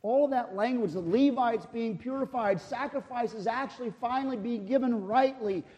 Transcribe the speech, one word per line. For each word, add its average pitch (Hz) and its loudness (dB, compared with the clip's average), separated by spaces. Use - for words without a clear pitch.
All 269 4
that 240 -2
language, 220 0
the 180 -2
Levites 240 4
being 226 -4
purified, 240 -2
sacrifices 240 -4
actually 247 -4
finally 262 -2
being 208 -4
given 240 2
rightly 220 2